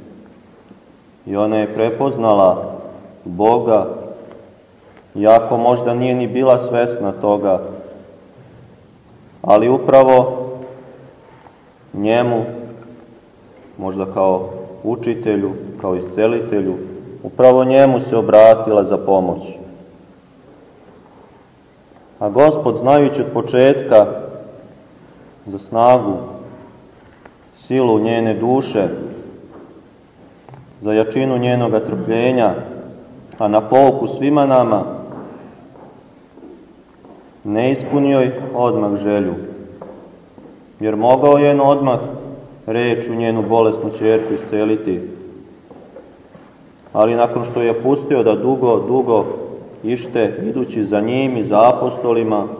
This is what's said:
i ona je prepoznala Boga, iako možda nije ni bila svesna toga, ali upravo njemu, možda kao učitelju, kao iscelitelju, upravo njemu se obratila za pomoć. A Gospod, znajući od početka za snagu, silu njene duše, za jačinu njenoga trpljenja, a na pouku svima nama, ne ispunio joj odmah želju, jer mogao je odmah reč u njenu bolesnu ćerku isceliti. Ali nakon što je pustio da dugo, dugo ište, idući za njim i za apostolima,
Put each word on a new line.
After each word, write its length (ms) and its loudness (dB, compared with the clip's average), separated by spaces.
i 100 -8
ona 220 0
je 160 -2
prepoznala 1040 0
Boga, 640 2
iako 420 4
možda 360 0
nije 220 -2
ni 120 -2
bila 400 2
svesna 440 -2
toga, 500 0
ali 280 4
upravo 760 4
njemu, 500 -2
možda 280 -6
kao 440 0
učitelju, 680 -4
kao 140 -4
iscelitelju, 800 -2
upravo 400 4
njemu 360 4
se 80 0
obratila 680 6
za 140 -2
pomoć. 440 0
A 100 -4
Gospod, 480 2
znajući 440 2
od 120 -6
početka 720 4
za 140 -10
snagu, 540 2
silu 320 2
njene 340 -2
duše, 540 -2
za 120 -2
jačinu 440 0
njenoga 420 0
trpljenja, 720 0
a 100 0
na 140 4
pouku 460 2
svima 380 0
nama, 380 2
ne 280 -2
ispunio 480 0
joj 120 0
odmah 360 0
želju, 320 -2
jer 160 -2
mogao 420 4
je 240 2
odmah 380 2
reč 440 -2
u 60 -6
njenu 340 -2
bolesnu 480 2
ćerku 360 0
isceliti. 680 -4
Ali 220 4
nakon 360 0
što 100 -2
je 220 0
pustio 400 0
da 120 2
dugo, 520 0
dugo 380 0
ište, 600 -4
idući 420 -6
za 160 -2
njim 360 -2
i 60 -4
za 260 4
apostolima, 760 -2